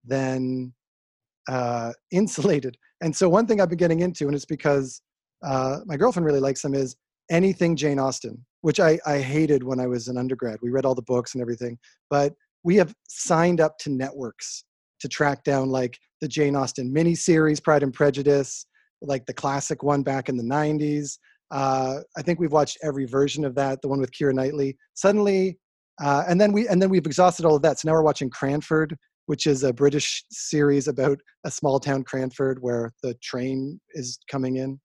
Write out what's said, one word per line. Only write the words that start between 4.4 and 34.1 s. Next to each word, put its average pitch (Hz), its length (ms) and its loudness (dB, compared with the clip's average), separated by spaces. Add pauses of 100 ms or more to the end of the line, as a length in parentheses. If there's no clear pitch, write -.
because, 143 580 -2 (420)
uh, 131 420 -2
my 156 100 -6
girlfriend 180 300 2
really 143 140 4
likes 135 220 0
them, 139 120 -2
is 135 200 -2 (360)
anything 175 440 2
Jane 143 240 0
Austen, 123 460 -6 (160)
which 156 180 0
I, 165 280 6
I 147 140 0
hated 143 440 2
when 127 160 -2
I 127 80 -2
was 120 180 -4
an 123 120 -6
undergrad. 123 440 -4
We 120 80 -4
read 131 140 0
all 131 100 2
the 123 80 -4
books 120 320 -2
and 127 80 -6
everything, 120 360 -8 (320)
but 143 240 0 (280)
we 175 140 4
have 180 180 4 (140)
signed 170 520 2
up 156 180 2
to - 120 -8
networks 131 760 -8 (360)
to - 80 -8
track 143 340 -2
down, 135 280 0
like, 127 280 -2 (220)
the 156 80 -6
Jane 143 260 0
Austen 131 400 -4
miniseries, 160 680 2
Pride 147 200 4
and 135 100 -2
Prejudice, 139 720 0 (360)
like, 131 240 -6
the 123 80 -10
classic 139 480 -4
one 143 220 2
back 135 240 -2
in 127 80 -2
the 117 80 -4
nineties. 147 720 -2 (320)
Uh, 135 500 -2 (160)
I 156 60 -8
think 170 160 0
we've 160 140 0
watched 147 300 2
every 139 240 -4
version 139 380 0
of 127 120 -4
that, 135 260 -2
the 143 60 -6
one 139 100 0
with 127 140 -2
Keira 143 220 0
Knightley. 135 420 -2 (180)
Suddenly, 196 640 2 (420)
uh, 143 280 2
and 180 120 4
then 208 120 6
we, 214 160 0
and 185 120 4
then 190 100 2
we've 175 160 2
exhausted 175 380 2
all 156 120 6
of 143 60 2
that. 151 180 2
So 156 80 -2
now 160 60 4
we're 160 80 4
watching 147 280 0
Cranford, 151 680 -2 (300)
which 147 220 -2
is 135 160 2
a 131 80 2
British 143 580 2
series 143 560 2
about 139 320 0 (260)
a 139 60 -4
small 139 300 0
town 135 240 -2
Cranford 131 580 -4
where 117 300 -4 (100)
the 123 120 -6
train 135 640 -6 (140)
is 123 240 -10 (120)